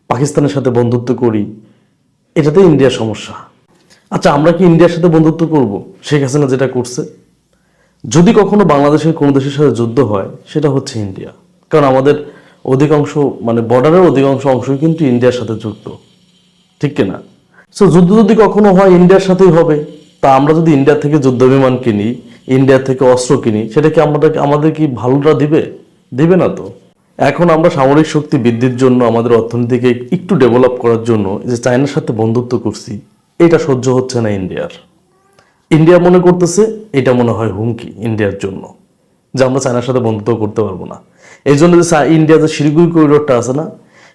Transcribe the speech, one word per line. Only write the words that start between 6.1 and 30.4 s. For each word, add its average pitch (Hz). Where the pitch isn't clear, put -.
হাসিনা 139
যেটা 131
করছে? 123
যদি 175
কখনো 202
বাংলাদেশের 147
কোনো 147
দেশের 135
সাথে 139
যুদ্ধ 117
হয়, 104
সেটা 151
হচ্ছে 135
ইন্ডিয়া। 95
কারণ 151
আমাদের 135
অধিকাংশ, 143
মানে, 117
বর্ডারের 131
অধিকাংশ 135
অংশই 131
কিন্তু 160
ইন্ডিয়ার 120
সাথে 110
যুক্ত, 104
ঠিক 147
কিনা? 98
So, 202
যুদ্ধ 180
যদি 220
কখনো 202
হয়, 190
ইন্ডিয়ার 180
সাথেই 185
হবে। 160
তা 135
আমরা 143
যদি 160
ইন্ডিয়া 143
থেকে 147
যুদ্ধ 127
বিমান 131
কিনি, 110
ইন্ডিয়া 131
থেকে 135
অস্ত্র 127
কিনি, 113
সেটা 151
কি 160
আমরা, 151
আমাদের 147
কি 156
ভালোটা 135
দিবে? -
দিবে 165
না 143
তো। 90
এখন 147
আমরা 160
সামরিক 139
শক্তি 147
বৃদ্ধির 120
জন্য, 127
আমাদের 117
অর্থনীতিকে 120
একটু 180
ডেভেলপ 127